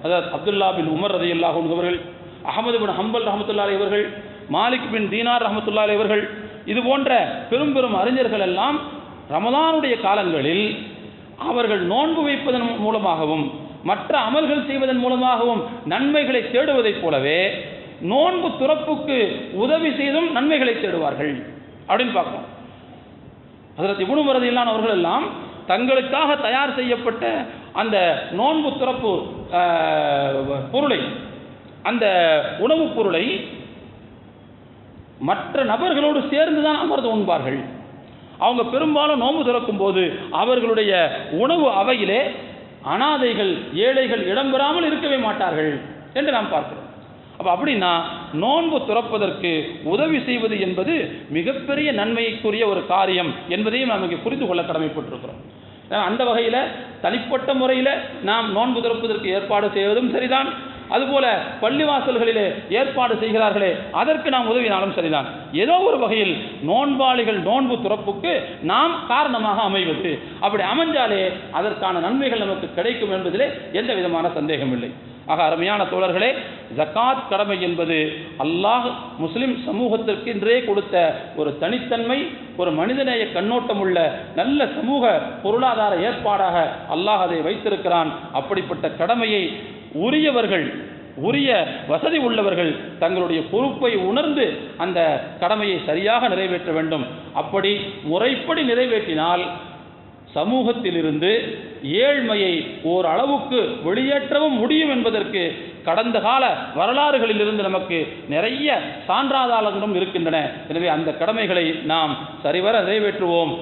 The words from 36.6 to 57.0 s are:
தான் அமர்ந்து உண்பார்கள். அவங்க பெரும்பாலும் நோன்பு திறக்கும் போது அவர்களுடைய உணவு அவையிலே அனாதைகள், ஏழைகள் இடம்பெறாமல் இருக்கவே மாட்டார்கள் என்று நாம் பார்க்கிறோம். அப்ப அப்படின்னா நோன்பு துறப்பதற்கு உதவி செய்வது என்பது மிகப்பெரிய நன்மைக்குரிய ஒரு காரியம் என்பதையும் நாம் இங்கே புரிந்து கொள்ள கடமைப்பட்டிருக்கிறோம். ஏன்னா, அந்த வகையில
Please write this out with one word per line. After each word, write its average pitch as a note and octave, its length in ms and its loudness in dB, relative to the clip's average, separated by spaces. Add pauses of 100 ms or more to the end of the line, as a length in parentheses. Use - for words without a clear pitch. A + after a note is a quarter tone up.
தான் D4+ 200 2
அமர்ந்து A#3+ 320 0
உண்பார்கள். C#3+ 440 0 (840)
அவங்க A#3 280 2
பெரும்பாலும் D4 520 2
நோன்பு D4 220 2
திறக்கும் A#3 380 0
போது F#3 180 2 (400)
அவர்களுடைய A3+ 500 4 (520)
உணவு D#4 240 4 (120)
அவையிலே G#3 400 2 (760)
அனாதைகள், A#3 600 2 (320)
ஏழைகள் C4 460 2
இடம்பெறாமல் C#4 580 2
இருக்கவே C#4+ 280 0
மாட்டார்கள் F3+ 540 0 (460)
என்று D4 180 0
நாம் G#3 180 0
பார்க்கிறோம். C#3 300 -4 (540)
அப்ப F#3 140 -2
அப்படின்னா G3+ 380 2 (540)
நோன்பு D#4 420 2
துறப்பதற்கு G#3 640 0 (420)
உதவி D4 340 2
செய்வது A3+ 320 0
என்பது F#3+ 340 0 (360)
மிகப்பெரிய C4+ 600 -2 (100)
நன்மைக்குரிய A3+ 720 0
ஒரு F#3 100 0 (120)
காரியம் F#3 400 2 (220)
என்பதையும் A3+ 380 0
நாம் F#3+ 120 0
இங்கே E3+ 180 -4
புரிந்து B3+ 240 -2
கொள்ள F3 140 0
கடமைப்பட்டிருக்கிறோம். D3+ 800 -4 (480)
ஏன்னா, G3+ 180 0
அந்த A3+ 160 0
வகையில A#3 340 2 (440)